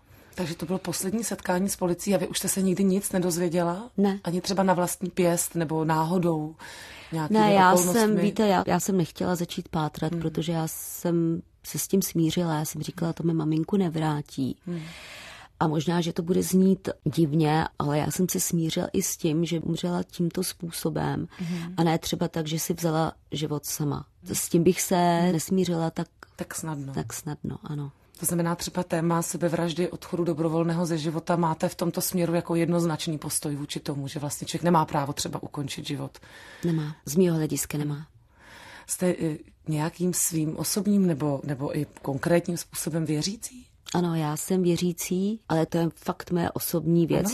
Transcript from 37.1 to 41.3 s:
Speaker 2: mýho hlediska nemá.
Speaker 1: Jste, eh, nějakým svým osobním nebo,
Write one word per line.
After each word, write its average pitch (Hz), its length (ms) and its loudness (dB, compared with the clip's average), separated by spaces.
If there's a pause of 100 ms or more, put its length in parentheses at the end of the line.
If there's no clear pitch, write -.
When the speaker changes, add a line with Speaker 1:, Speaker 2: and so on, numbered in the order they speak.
Speaker 2:
mýho 175 200 6
hlediska 151 420 -2
nemá. 147 300 -6 (800)
Speaker 1:
Jste, 180 340 0
eh, 156 160 -2 (300)
nějakým 165 460 0
svým 156 440 -2
osobním 202 500 2
nebo, 143 360 0